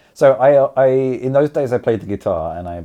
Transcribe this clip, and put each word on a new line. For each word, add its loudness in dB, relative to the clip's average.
so 4
I, 2
I, 4
in -2
those 2
days -4
I -2
played -2
the -18
guitar, -4
and -10
I -10